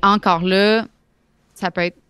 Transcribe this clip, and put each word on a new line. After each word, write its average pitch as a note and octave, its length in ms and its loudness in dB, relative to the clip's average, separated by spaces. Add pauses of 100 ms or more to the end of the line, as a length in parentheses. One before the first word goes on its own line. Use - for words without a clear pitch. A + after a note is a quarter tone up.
encore G3+ 400 0
là, G#3 440 0 (680)
ça F3+ 160 -6
peut F3+ 100 -6
être F3 160 -4 (120)